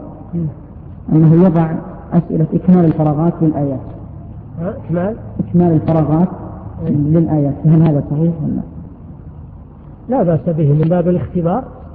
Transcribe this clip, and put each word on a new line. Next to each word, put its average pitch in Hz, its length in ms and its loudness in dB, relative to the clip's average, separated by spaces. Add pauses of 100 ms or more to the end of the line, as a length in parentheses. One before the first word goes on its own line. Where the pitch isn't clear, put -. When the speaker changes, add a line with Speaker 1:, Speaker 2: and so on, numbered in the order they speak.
(340)
Speaker 1:
مم. 170 120 -2 (680)
Speaker 2:
أنه 160 320 6
يضع 165 300 2 (380)
أسئلة 165 400 0
إكمال 175 320 4
الفراغات 156 560 2
للآيات. 143 380 0 (800)
Speaker 1:
ها؟ 175 100 -4
إكمال؟ 190 460 -4 (240)
Speaker 2:
إكمال 175 340 2
الفراغات 160 540 2 (600)
Speaker 1:
إيه. 147 80 0
Speaker 2:
للآيات، 151 600 2 (100)
هل 160 220 6
هذا 143 240 2
صحيح 165 220 0 (100)
ولا 135 100 -2
لا؟ - 80 -4 (1500)
Speaker 1:
لا 247 140 0
بأس 165 320 0
به 147 180 2
من 156 160 2
باب 175 180 2
الاختبار، 180 560 -2 (320)